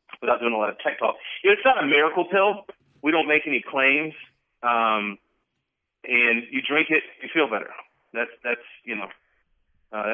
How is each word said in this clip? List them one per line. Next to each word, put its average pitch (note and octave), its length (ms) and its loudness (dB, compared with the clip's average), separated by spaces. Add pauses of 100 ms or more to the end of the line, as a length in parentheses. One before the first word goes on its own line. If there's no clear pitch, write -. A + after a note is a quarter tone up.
(220)
without A#2+ 180 0
doing A#2 140 0
a A2 40 0
lot G#2+ 120 0
of - 80 -8
tech - 200 -4
talk. A2+ 180 -2 (280)
You G3 60 6
know, G#3 40 6
it's G#3 120 0
not A#3+ 160 4
a C#3+ 40 0
miracle D3+ 440 2
pill. G3+ 340 2 (380)
We D#3 100 2
don't D#3 160 2
make D3+ 180 4
any C3 200 -2
claims. C#3+ 480 0 (480)
Um, A2 560 0 (880)
and A#2+ 440 2
you C3 120 -4
drink D3 280 0
it, D#3+ 120 2 (200)
you B2+ 120 -12
feel D#3 160 2
better. G#2 200 -6 (440)
That's, A#2 160 -6 (120)
that's, A#2+ 220 -6 (200)
you A#2 120 -8
know, G2+ 100 -10 (840)
uh, G#2+ 220 -6